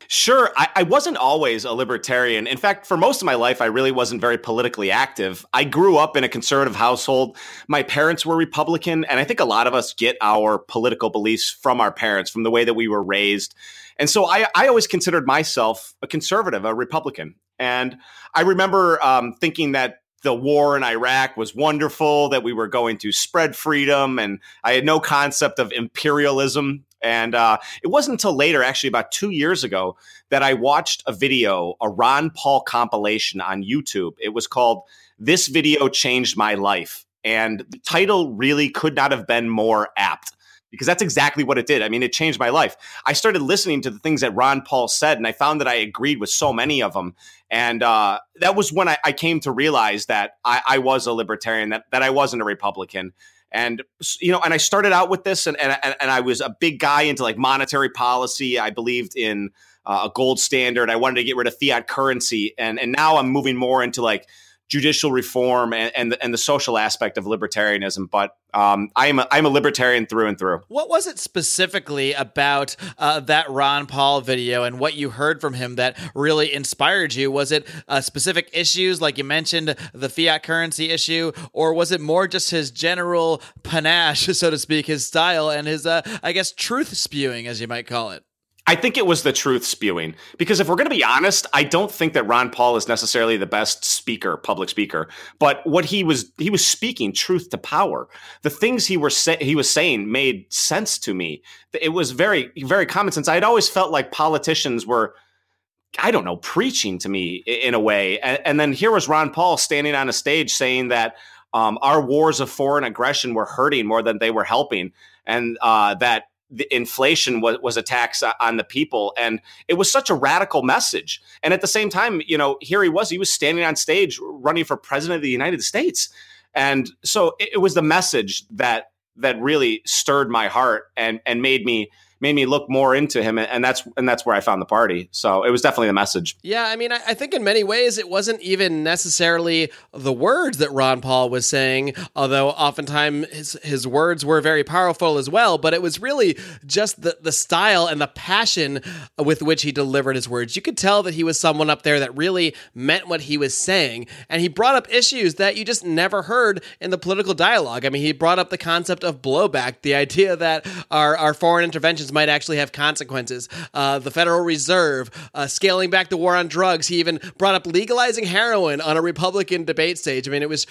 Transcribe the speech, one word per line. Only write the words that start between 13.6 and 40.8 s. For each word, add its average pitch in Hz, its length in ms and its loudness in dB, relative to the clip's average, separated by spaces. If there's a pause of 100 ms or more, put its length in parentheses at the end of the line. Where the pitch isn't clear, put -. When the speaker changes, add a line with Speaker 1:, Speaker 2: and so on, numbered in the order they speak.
Speaker 1:
And 147 140 0
so 196 160 2
I, 202 280 2
I 214 140 6
always 233 180 4
considered 170 400 0
myself 131 760 0
a 139 60 -12
conservative, 156 580 -2
a 110 100 0
Republican. 123 600 -6 (220)
And 127 400 -2 (380)
I 160 60 4
remember, 185 600 4
um, 127 380 2
thinking 160 320 0
that 131 300 -2 (220)
the 127 120 2
war 143 400 4
in 135 80 0
Iraq 127 540 0
was 110 180 -6
wonderful, 147 760 2
that 127 140 0
we 117 80 -2
were 110 160 -2
going 117 300 -2
to 104 160 -4
spread 160 420 -2
freedom, 139 640 2
and 101 200 -4 (220)
I 120 120 2
had 127 100 2
no 156 160 4
concept 143 580 0
of 117 140 -2
imperialism. 139 1120 0 (180)
And, 117 320 0
uh, 113 260 4 (220)
it - 60 -4
wasn't 254 280 2
until 190 200 0
later, 147 260 4
actually 131 280 0
about 117 240 -2
two 202 160 -4
years 165 340 0
ago, 92 320 -2 (360)
that 139 120 2
I 135 100 4
watched 131 540 0
a 131 60 -4
video, 98 680 0
a 110 60 -2
Ron 127 420 2
Paul 139 320 0
compilation 107 800 -2
on 95 240 -6
YouTube. 101 560 -4
It 110 140 -6
was 113 140 -4
called 120 360 0 (340)
This 151 300 0
Video 147 400 2
Changed 127 480 0
My 107 200 2
Life. 98 500 -4 (180)
And 110 460 -2
the - 100 -20
title 175 540 0
really 139 360 0
could 156 260 -2
not 139 160 2
have 120 140 -4
been 117 240 0
more 107 480 2
apt, 92 360 -2 (360)
because - 160 -8